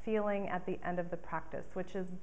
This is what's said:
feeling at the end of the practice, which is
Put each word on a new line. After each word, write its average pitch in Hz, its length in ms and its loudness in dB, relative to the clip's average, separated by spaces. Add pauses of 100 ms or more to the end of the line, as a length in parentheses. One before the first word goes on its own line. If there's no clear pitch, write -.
feeling 208 440 4
at 180 180 0
the 190 180 0
end 175 140 2
of 170 100 0
the 170 80 0
practice, - 560 -2
which 180 220 -2
is 185 160 0 (120)